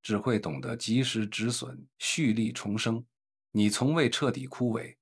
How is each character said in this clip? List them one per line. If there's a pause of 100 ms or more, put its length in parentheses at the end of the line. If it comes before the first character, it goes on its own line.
只
会
懂
得
及
时
止
损， (100)
蓄
力
重
生。 (460)
你
从
未
彻
底
枯
萎